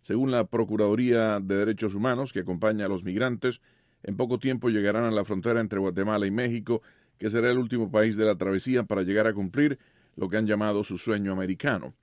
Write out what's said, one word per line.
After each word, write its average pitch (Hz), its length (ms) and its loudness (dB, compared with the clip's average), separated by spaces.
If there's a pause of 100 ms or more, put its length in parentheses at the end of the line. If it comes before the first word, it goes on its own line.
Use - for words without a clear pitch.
Según 131 280 0
la 120 140 2
Procuraduría 107 960 2
de 98 160 -2
Derechos 104 400 0
Humanos 123 380 -2
que 92 80 -2
acompaña 101 420 0
a 95 60 -2
los 95 160 -4
migrantes, 117 560 -2 (420)
en 98 140 -6
poco 123 220 0
tiempo 127 280 -2
llegarán 107 380 2
a 113 60 0
la 101 120 0
frontera 113 380 0
entre 104 180 -2
Guatemala 98 480 0
y 98 40 0
México, 117 500 -2 (360)
que 107 120 -4
será 117 200 2
el 123 100 2
último 113 300 -2
país 107 280 4
de 110 80 2
la 104 100 4
travesía 98 480 0
para 98 200 -2
llegar 101 220 2
a 110 80 2
cumplir 127 460 0 (380)
lo 95 100 -4
que 90 80 -4
han 110 120 0
llamado 104 360 0
su 92 140 -6
sueño 101 340 -2
americano. 95 720 -4